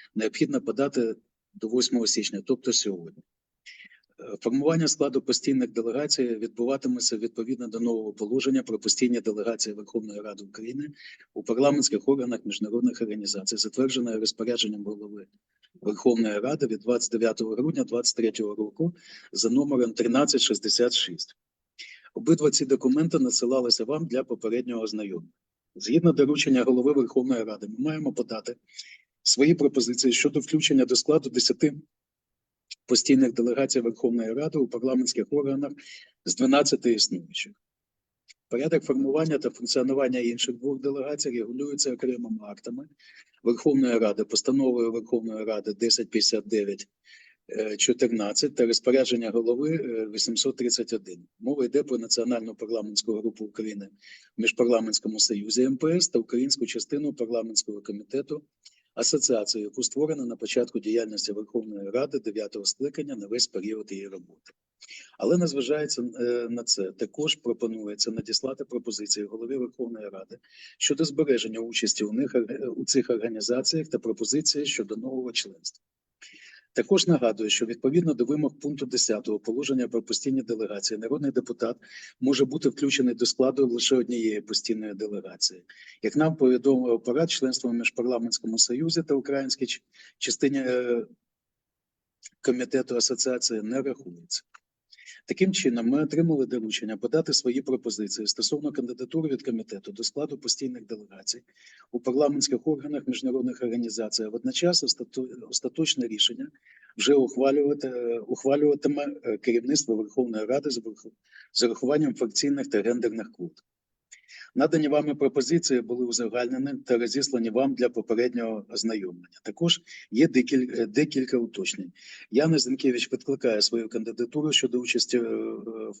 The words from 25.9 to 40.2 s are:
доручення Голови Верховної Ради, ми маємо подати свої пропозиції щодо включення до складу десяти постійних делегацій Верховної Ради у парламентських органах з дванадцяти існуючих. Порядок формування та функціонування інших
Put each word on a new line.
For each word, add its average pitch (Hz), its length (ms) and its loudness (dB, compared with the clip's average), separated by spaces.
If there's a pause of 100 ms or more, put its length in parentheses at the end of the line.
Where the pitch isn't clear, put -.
доручення 135 520 4
Голови 127 280 4
Верховної 127 520 2
Ради, 104 240 -8
ми 110 100 -12
маємо 151 340 -2
подати 113 440 -6 (640)
свої 151 320 6
пропозиції 123 580 2
щодо 143 280 2
включення 143 440 4
до 123 120 2
складу 147 340 2
десяти 131 440 2 (1120)
постійних 127 460 4
делегацій 123 480 2
Верховної 117 520 0
Ради 151 260 -2
у 123 100 2
парламентських 123 640 0
органах 139 420 0 (520)
з - 120 -2
дванадцяти 131 560 4
існуючих. 104 600 -2 (960)
Порядок 151 360 0
формування 139 540 2
та 123 120 -2
функціонування 127 680 0
інших 120 380 -2